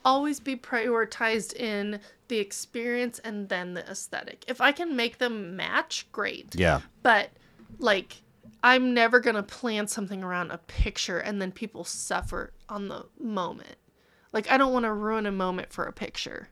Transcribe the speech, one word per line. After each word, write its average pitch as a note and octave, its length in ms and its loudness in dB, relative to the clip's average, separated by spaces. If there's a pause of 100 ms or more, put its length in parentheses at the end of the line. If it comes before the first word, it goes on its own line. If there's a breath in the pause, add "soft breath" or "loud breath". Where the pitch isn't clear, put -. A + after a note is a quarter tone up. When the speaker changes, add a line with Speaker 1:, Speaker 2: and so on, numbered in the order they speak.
Speaker 1:
always C#4 340 4
be C4+ 160 -4
prioritized A3+ 1000 -2
in G#3 440 -4 (280 soft breath)
the A#3 120 -2
experience A#3+ 800 -4
and G#3 300 -8
then F3+ 240 -4
the - 160 -8
aesthetic. - 580 -10
If B3 140 -6
I C#4 120 6
can E4 220 -2
make A#3 220 0
them G#3+ 380 -2
match, F#3 560 -2
great. - 440 -6
Speaker 2:
Yeah. E2+ 260 4 (220)
Speaker 1:
But, A3+ 260 6 (500)
like, G3+ 420 0 (420)
I'm B3+ 300 6
never A#3 280 8
gonna A3 220 2
plan G#3+ 440 -4
something F#3+ 360 -6
around F3+ 280 -4
a E3+ 60 -8
picture - 640 0
and G3+ 220 -2
then F#3 120 -2
people G#3 320 -10
suffer - 640 -4 (160)
on G3+ 220 -8
the - 160 -12 (140)
moment. G#3 580 -4 (560)
Like, A3 180 2
I C4 60 8
don't C4 160 6
wanna A#3 200 2
ruin G#3+ 320 0
a G3+ 60 0
moment F#3 400 -2
for - 140 -4
a - 80 -8
picture, - 580 -10